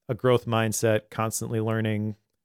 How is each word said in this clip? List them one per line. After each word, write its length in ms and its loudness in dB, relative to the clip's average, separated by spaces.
a 60 -4
growth 320 2
mindset, 640 0
constantly 500 -4
learning, 560 -2